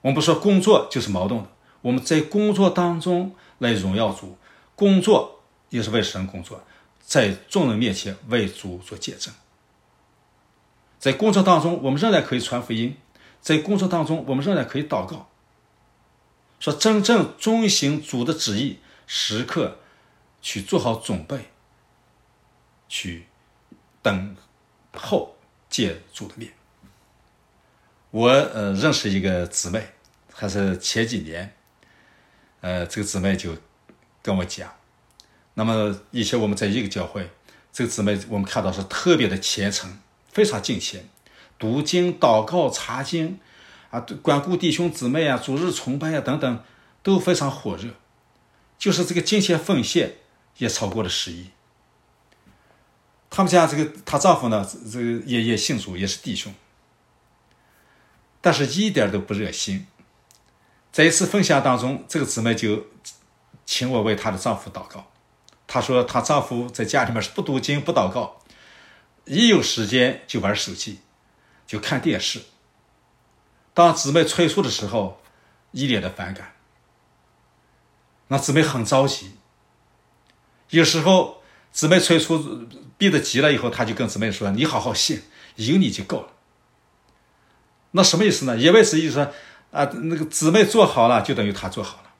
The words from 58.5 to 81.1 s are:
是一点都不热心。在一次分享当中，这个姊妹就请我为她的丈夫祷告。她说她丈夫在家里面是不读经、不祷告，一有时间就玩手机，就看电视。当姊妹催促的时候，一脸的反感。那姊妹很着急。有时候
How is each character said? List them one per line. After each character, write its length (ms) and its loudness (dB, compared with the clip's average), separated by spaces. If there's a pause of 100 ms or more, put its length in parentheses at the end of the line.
是 140 0
一 220 0
点 220 0
都 80 -2
不 140 -6
热 180 -4
心。 360 -6 (1040)
在 120 4
一 80 6
次 140 0
分 180 0
享 180 4
当 160 2
中， 300 -6
这 100 -6
个 80 0
姊 160 -6
妹 140 0
就 320 -2 (800)
请 260 -4
我 120 0
为 120 2
她 160 -4
的 60 -6
丈 200 -2
夫 120 -16
祷 180 -14
告。 240 -20 (560)
她 140 -2
说 220 2
她 180 0
丈 240 2
夫 240 -6
在 160 -6
家 180 0
里 80 -2
面 100 -2
是 80 -6
不 120 -6
读 180 -2
经、 220 -2
不 120 -4
祷 160 2
告， 320 -6 (840)
一 240 4
有 120 6
时 240 -2
间 420 2
就 120 -4
玩 160 0
手 180 -6
机， 260 -12 (680)
就 120 -8
看 220 -2
电 180 0
视。 220 -6 (1300)
当 220 8
姊 160 -2
妹 140 6
催 240 2
促 120 0
的 80 0
时 160 -6
候， 360 -4 (500)
一 160 -4
脸 140 0
的 80 -6
反 240 -10
感。 220 -18 (1700)
那 100 -2
姊 140 -2
妹 100 4
很 220 0
着 240 4
急。 280 -8 (1400)
有 120 6
时 160 4
候 420 4 (300)